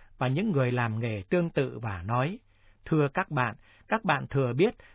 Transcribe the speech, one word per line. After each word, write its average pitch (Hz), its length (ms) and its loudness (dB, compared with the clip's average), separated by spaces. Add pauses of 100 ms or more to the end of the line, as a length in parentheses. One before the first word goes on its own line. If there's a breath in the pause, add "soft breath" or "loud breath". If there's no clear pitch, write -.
(180)
và 127 100 0
những 180 240 0
người 127 200 2
làm 113 280 0
nghề 110 300 -4
tương 175 200 2
tự 123 320 -2
và 98 220 -6
nói, 131 340 0 (460)
"Thưa 147 300 2
các - 160 -2
bạn, 123 240 0 (340 soft breath)
các 220 160 0
bạn 139 260 0
thừa 131 260 0
biết 202 180 4 (200 soft breath)